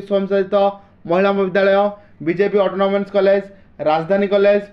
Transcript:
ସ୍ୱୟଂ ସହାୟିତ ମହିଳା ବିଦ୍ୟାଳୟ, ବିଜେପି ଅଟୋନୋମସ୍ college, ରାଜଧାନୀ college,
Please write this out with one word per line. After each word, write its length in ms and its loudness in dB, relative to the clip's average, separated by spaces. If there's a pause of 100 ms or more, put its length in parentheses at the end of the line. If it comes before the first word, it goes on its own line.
ସ୍ୱୟଂ 240 -2
ସହାୟିତ 240 -2 (540)
ମହିଳା 280 2
ବିଦ୍ୟାଳୟ, 440 2 (420)
ବିଜେପି 420 -2
ଅଟୋନୋମସ୍ 500 -2
college, 280 2 (440)
ରାଜଧାନୀ 460 0
college, 280 2 (120)